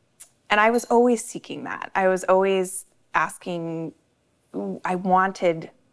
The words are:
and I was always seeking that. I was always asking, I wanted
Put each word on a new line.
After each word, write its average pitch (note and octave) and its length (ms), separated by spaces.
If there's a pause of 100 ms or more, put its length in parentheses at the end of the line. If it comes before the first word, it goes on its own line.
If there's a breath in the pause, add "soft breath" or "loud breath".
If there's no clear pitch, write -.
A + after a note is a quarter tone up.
(500)
and G#3 100
I A3 100
was A#3 160
always A#3+ 380
seeking - 400
that. - 300
I F#3+ 140
was F#3 160
always F#3+ 600 (300)
asking, E3 800 (920)
I F#3 120
wanted F#3 720 (220)